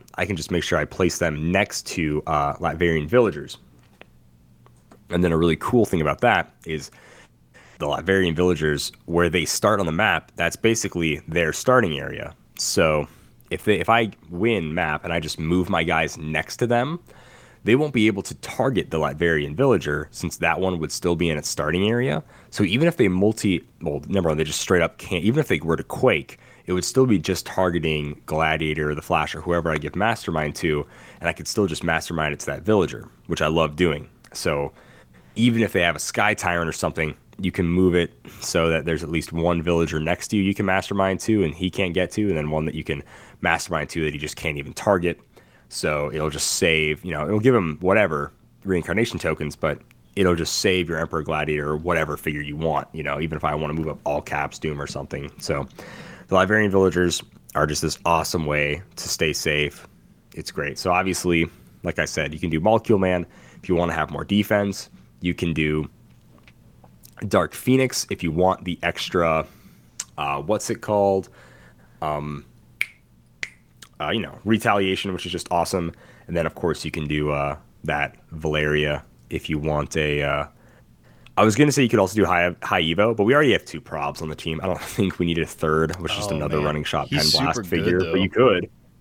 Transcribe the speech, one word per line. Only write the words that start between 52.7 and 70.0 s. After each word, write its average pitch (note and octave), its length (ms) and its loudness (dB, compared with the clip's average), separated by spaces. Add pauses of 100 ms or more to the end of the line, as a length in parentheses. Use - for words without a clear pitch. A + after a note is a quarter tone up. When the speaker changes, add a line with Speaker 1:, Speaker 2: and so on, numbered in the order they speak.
Speaker 1:
you D#2 100 -8
know, C#2+ 160 -2
even D#2+ 180 -4
if D2 60 -10
I D2+ 100 0
wanna D2+ 200 -4
move D#2 140 -2
up D2+ 180 -8
all D2 160 -2
caps D2 360 -6
Doom D2 240 -6
or C#2 60 -8
something. C#2 420 -10 (100)
So - 280 -4 (640)
the F#2+ 60 2
Librarian G2+ 360 4
Villagers F2+ 500 4 (320)
are D2+ 140 2
just D2+ 160 -2
this D#2 220 -2
awesome E2 420 2
way D2 340 -2 (140)
to - 140 -10
stay D#2 240 0
safe. D2 540 -2 (460)
It's - 180 -12
great. - 280 -8
So F#2 120 0
obviously, F2 560 2 (360)
like F2 160 -4
I D#2+ 60 2
said, D2 280 -4
you D#2+ 60 -10
can F2 100 -2
do D#2+ 100 0
Molecule A2 380 2
Man F#2 300 2 (340)
if - 80 -20
you F2+ 60 2
wanna E2+ 180 2
have D#2 160 -2
more D2 160 -8
defense. G2+ 640 0 (320)
You F2+ 120 0
can E2+ 200 -2
do D2+ 360 -2 (1400)
Dark F#2+ 260 0
Phoenix C3 560 0
if F#2+ 120 -6
you E2+ 100 -2
want F2+ 320 2
the F2+ 200 -6
extra, E2+ 640 0 (720)